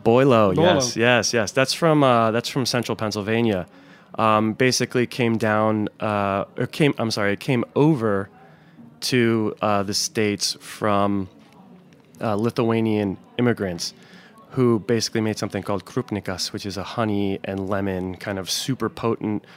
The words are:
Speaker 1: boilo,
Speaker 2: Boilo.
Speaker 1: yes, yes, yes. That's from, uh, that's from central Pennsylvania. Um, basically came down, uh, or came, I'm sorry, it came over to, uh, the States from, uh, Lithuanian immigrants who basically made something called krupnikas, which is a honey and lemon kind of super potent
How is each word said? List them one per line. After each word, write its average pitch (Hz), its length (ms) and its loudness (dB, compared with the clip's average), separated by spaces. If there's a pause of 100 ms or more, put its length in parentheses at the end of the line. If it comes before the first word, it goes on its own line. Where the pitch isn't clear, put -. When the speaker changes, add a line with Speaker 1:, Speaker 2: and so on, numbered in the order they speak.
Speaker 1:
boilo, 113 500 6
Speaker 2:
Boilo. 170 220 4
Speaker 1:
yes, 123 200 -2
yes, 117 380 4
yes. 110 180 0
That's 131 220 2
from, 156 300 4
uh, 117 280 4
that's 117 180 -2
from 131 160 -2
central 117 300 -2
Pennsylvania. 107 680 0 (520)
Um, 110 360 2
basically 123 540 0
came 117 300 0
down, 107 520 0 (100)
uh, 101 460 -2 (120)
or 127 100 -4
came, 147 300 0
I'm 113 140 -4
sorry, 101 220 0
it 98 60 -6
came 123 240 -2 (120)
over 113 540 0 (720)
to, 113 600 2
uh, 104 220 2
the 98 100 -6
States - 680 -2
from, 101 680 -2 (920)
uh, 110 140 -2
Lithuanian 110 840 0 (200)
immigrants 101 560 -2 (580)
who 120 280 2
basically 113 420 -2
made 110 160 -2
something 101 240 -6
called 98 240 -6
krupnikas, 98 640 -6
which 107 140 -10
is 95 100 -8
a 95 80 -8
honey 101 600 -2
and 98 260 -6
lemon 95 460 -4
kind 98 240 -8
of 90 100 -8
super 113 400 -4
potent 107 560 -4 (120)